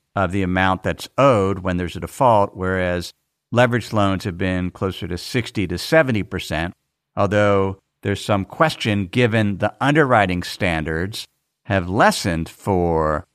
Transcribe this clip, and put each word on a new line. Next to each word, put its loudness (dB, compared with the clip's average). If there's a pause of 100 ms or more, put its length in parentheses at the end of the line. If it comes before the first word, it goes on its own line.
(160)
of 0
the -2
amount 0
that's -6
owed 4
when -4
there's -4
a -8
default, 2
whereas -2 (400)
leveraged 2
loans 0
have -6
been -2
closer -6
to -6
sixty -4
to -6
seventy 2
percent, -6 (400)
although 2 (240)
there's -4
some 0
question -2
given 0
the -2
underwriting 2
standards -4 (400)
have -2
lessened 0
for 0